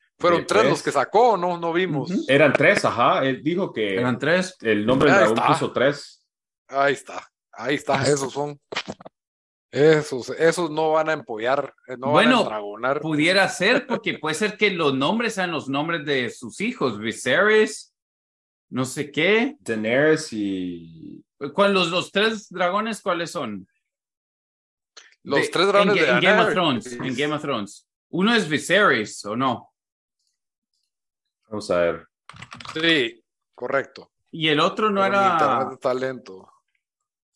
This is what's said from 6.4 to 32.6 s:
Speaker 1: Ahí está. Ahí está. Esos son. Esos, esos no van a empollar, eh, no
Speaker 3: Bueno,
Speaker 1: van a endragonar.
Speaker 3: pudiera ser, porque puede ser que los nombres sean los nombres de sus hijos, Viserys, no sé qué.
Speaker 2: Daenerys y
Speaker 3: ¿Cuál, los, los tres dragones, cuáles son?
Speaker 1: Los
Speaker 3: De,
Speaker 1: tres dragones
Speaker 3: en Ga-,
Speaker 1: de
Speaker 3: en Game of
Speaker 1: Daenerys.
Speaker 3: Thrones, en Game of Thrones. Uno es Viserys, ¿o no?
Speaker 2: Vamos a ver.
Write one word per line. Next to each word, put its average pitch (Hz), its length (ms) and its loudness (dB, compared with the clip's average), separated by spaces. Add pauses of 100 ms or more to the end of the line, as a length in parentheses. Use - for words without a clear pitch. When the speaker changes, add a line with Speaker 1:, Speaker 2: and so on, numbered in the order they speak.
Speaker 1:
Ahí 139 240 0
está. 92 360 -10 (240)
Ahí 123 220 -4
está. 135 300 -2
Esos 135 280 0
son. 143 280 -8 (1080)
Esos, 147 600 2
esos 160 400 0
no 156 200 0
van 156 180 2
a 156 60 0
empollar, 127 580 -4 (160)
eh, 127 80 -10
no 135 140 -4
Speaker 3:
Bueno, 165 200 4
Speaker 1:
van 247 80 4
a 196 40 2
endragonar. 110 580 -4
Speaker 3:
pudiera 160 480 2
ser, 240 380 0
porque - 320 -6
puede 156 160 -4
ser 208 240 -4
que 208 120 2
los 165 240 0
nombres 196 400 -2
sean 180 160 -4
los 143 160 -6
nombres 151 380 -4
de 135 240 -2
sus - 320 -14
hijos, 160 380 -4
Viserys, 190 960 0 (720)
no 127 160 -4
sé 147 260 -8
qué. 214 500 0
Speaker 2:
Daenerys 127 720 0
y 87 920 -8 (300)
Speaker 3:
¿Cuál, 202 180 4
los, 180 160 2
los 170 240 -4
tres 214 380 0
dragones, 190 500 -2
cuáles 170 300 -4
son? 107 360 -8 (1600)
Speaker 1:
Los 143 180 0
Speaker 3:
De, 147 60 -2
Speaker 1:
tres 170 200 2
dragones 196 280 4
Speaker 3:
en 170 60 4
Ga-, 151 40 4
Speaker 1:
de 127 60 2
Speaker 3:
en 123 80 4
Game 208 200 4
of 220 60 4
Speaker 1:
Daenerys. 180 80 0
Speaker 3:
Thrones, 147 380 -2 (180)
en 120 60 -4
Game 147 180 -2
of 147 80 -6
Thrones. 120 460 -8 (220)
Uno 196 240 2
es 190 140 2
Viserys, 151 760 0
¿o 104 120 -6
no? 127 360 -2 (1800)
Speaker 2:
Vamos 104 220 -10
a 87 80 2
ver. 82 280 -2 (680)